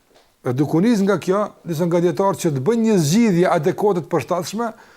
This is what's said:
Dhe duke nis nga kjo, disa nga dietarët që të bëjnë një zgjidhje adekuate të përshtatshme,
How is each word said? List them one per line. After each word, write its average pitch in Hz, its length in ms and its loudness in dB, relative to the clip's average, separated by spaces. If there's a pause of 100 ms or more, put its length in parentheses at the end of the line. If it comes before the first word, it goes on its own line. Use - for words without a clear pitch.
(440)
Dhe 127 80 -2
duke 147 280 0
nis 220 200 2
nga 196 180 2
kjo, 190 340 -2 (120)
disa 165 200 -4
nga 175 160 0
dietarët 190 400 0
që 175 120 0
të 139 120 -2
bëjnë 226 220 0
një 214 100 2
zgjidhje 180 560 2
adekuate 180 480 0
të - 80 -12
përshtatshme, 185 640 -4 (240)